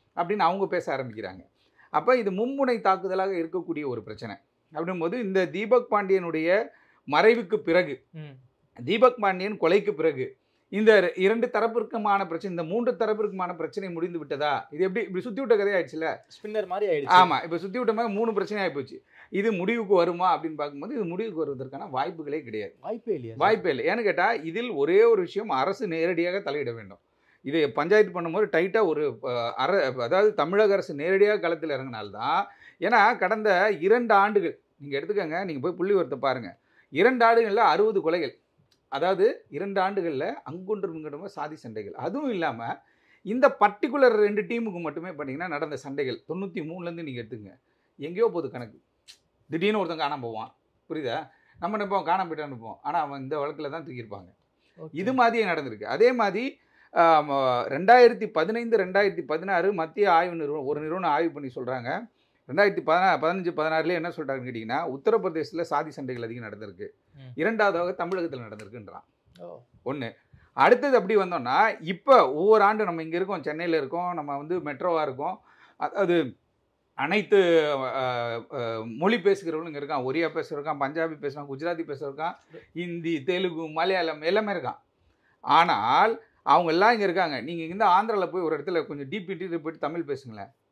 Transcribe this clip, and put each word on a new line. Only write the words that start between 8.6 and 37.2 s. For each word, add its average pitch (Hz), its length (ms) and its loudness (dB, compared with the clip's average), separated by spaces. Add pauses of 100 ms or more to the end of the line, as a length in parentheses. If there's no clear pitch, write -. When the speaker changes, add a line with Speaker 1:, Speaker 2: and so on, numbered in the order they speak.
Speaker 1:
தீபக் 233 360 4
பாண்டியன் 196 360 -2
கொலைக்கு 190 380 2
பிறகு 143 420 -2 (320)
இந்த 214 320 6
ரெ-, 175 200 0
இரண்டு 220 260 2
தரப்பிற்குமான 214 800 -2
பிரச்சனை, 165 240 -8
இந்த 170 120 -6
மூன்று 208 300 -2
தரப்பிற்குமான 190 640 -4
பிரச்சனை 180 340 -8
முடிந்து 170 280 -6
விட்டதா? 143 520 -4
இது 170 140 -4
எப்படி 190 220 -2
இப்படி 185 180 -6
சுத்தி 247 200 -6
விட்ட 226 120 4
கதையாயிடுச்சுல? 165 680 -2
Speaker 2:
ஸ்பின்னர் 214 400 -8
மாதிரி 190 260 -2
ஆயிடுச்சு. 147 160 0
Speaker 1:
ஆமா, 175 360 8
இப்ப 165 140 -4
சுத்தி 190 200 -6
விட்ட 226 140 2
மாதிரி 220 220 -2
மூணு 226 180 0
பிரச்சனை 196 340 -2
ஆயிப்போச்சு. 139 320 -8 (320)
இது 208 220 0
முடிவுக்கு 202 420 0
வருமா 175 380 4
அப்படின்னு 156 220 -2
பார்க்கும்போது 147 400 -8
இது 226 100 -4
முடிவுக்கு 175 340 -6
வருவதற்கான 135 560 -6
வாய்ப்புகளே 151 480 -6
கிடையாது. 107 380 -8
Speaker 2:
வாய்ப்பே 214 340 -6
இல்லையா 117 220 -8
சார்? 151 100 2
Speaker 1:
வாய்ப்பே 190 240 2
இல்லை. 131 160 -2
ஏன்னு 220 160 0
கேட்டா, 190 300 2
இதில் 190 380 -6
ஒரே 170 340 4
ஒரு 226 160 6
விஷயம், 190 280 -6
அரசு 185 380 0
நேரடியாக 170 520 -2
தலையிட 139 360 -4
வேண்டும். 101 240 -16 (440)
இது 143 300 0
பஞ்சாயத்து 175 480 2
பண்ணும்போது 170 280 -2
டைட்டா 190 380 2
ஒரு, 147 380 -2
அ, 120 340 -2
அர-, 135 420 0
அதாவது 190 340 2
தமிழக 196 380 2
அரசு 180 220 -2
நேரடியாக 196 440 4
களத்தில் 165 320 -2
இறங்கினால்தான். 123 760 -4 (360)
ஏன்னா 196 380 4
கடந்த 208 520 2 (100)
இரண்டு 220 340 4
ஆண்டுகள் 196 440 2 (180)
நீங்க 143 240 -6
எடுத்துக்கங்க, 175 440 -4
நீங்க 156 160 -6
போய் 170 160 -2
புள்ளி 190 160 0
விவரத்தை 139 260 0
பாருங்க, 127 400 -2 (300)
இரண்டு 233 380 4